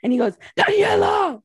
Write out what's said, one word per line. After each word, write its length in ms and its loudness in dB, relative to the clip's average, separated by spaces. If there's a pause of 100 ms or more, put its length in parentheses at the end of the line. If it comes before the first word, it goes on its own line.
And 100 -2
he 60 0
goes, 140 0 (240)
Daniela! 880 0